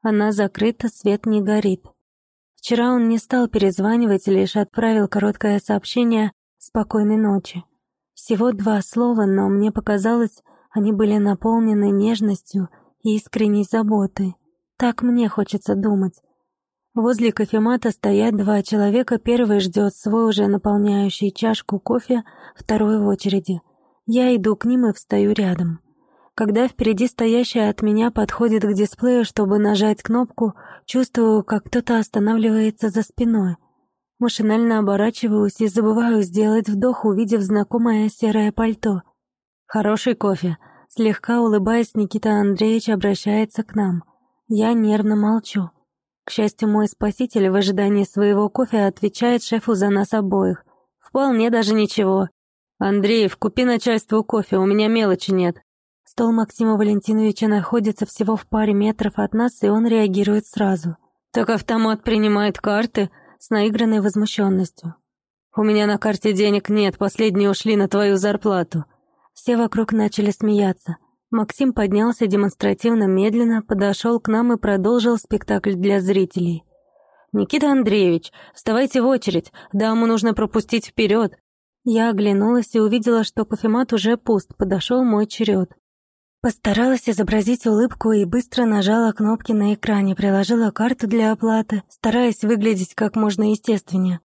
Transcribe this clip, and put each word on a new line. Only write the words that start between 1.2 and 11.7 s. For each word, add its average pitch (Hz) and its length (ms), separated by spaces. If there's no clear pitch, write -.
не 214 160
горит. 202 440
Вчера 240 280
он 233 160
не 226 100
стал 247 280
перезванивать, 208 760
лишь 190 300
отправил 220 520
короткое 202 520
сообщение 214 720
«Спокойной 214 580
ночи». 202 480
Всего 233 380
два 202 280
слова, 233 460
но 196 220
мне 202 220
показалось, 214 680
они 214 200
были 208 260
наполнены 208 760